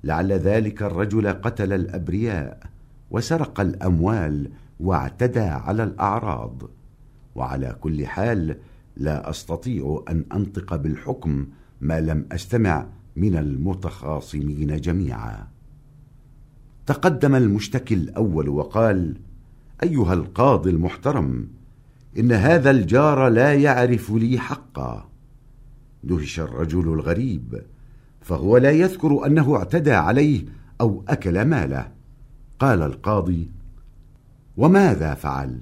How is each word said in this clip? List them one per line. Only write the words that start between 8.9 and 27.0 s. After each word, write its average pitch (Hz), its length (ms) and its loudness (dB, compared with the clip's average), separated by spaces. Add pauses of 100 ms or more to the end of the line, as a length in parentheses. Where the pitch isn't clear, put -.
لا 76 340 -4
أستطيع 78 800 -6
أن 82 160 -2 (100)
أنطق 95 420 -6
بالحكم 71 680 -4 (340)
ما 80 200 -2
لم 80 320 -2
أستمع 90 540 -2 (300)
من 90 200 0
المتخاصمين 76 1400 -4
جميعا." 55 680 -4 (1400)
تقدم 143 480 2
المشتكي 113 600 2
الأول 82 540 0
وقال: 92 680 0 (680)
"أيها 127 320 2
القاضي 95 560 2
المحترم، 85 800 -2 (680)
إن 120 140 4
هذا 131 380 6
الجار 131 580 4
لا 127 260 6
يعرف 123 560 2
لي 113 280 2
حقا." 62 680 -10 (960)
دهش 76 360 -4
الرجل 80 520 -2
الغريب، 78 680 -4 (600)